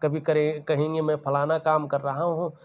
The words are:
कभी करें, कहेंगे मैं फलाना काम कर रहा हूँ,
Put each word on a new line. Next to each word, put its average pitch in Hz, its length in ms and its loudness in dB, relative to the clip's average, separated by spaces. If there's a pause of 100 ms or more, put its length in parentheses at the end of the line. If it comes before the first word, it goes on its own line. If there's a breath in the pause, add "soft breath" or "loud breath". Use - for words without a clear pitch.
कभी 151 180 0
करें, 151 440 0
कहेंगे 156 380 0
मैं 151 140 0
फलाना 143 440 0
काम 156 260 2
कर 139 140 -2
रहा 143 240 -4
हूँ, 165 280 -2 (120 soft breath)